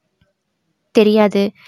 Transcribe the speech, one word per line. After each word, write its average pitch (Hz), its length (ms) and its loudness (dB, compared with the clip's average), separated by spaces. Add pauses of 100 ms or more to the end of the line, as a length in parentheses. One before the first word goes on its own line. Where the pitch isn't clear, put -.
(960)
"தெரியாது. 208 480 0 (240)